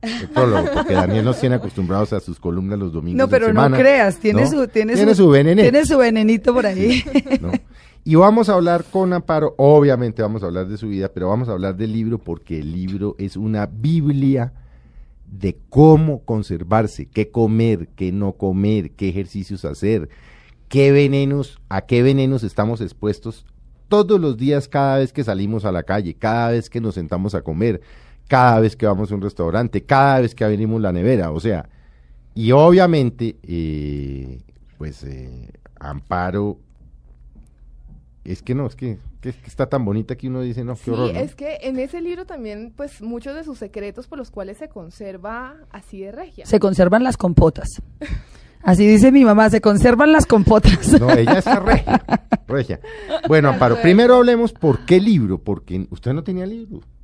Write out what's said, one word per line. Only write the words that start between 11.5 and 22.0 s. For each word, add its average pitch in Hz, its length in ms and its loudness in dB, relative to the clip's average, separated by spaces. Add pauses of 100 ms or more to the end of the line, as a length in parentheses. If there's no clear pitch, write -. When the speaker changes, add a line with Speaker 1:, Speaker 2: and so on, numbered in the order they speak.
Speaker 1:
hablar 95 240 -4
del 110 160 -6
libro 113 260 -4
porque 82 420 -10
el 73 120 -8
libro 92 460 -6
es 98 180 -8
una 107 300 -4
biblia 135 840 -2 (760)
de 95 280 -6 (100)
cómo 156 560 4
conservarse, 104 840 -4
qué 107 240 -4
comer, 110 680 0
qué 92 160 -6
no 98 220 -4
comer, 98 580 -2
qué 98 160 -6
ejercicios 92 560 -10
hacer, 82 440 -4 (600)
qué 139 240 2
venenos, 139 760 0
a 95 140 -6
qué 120 220 0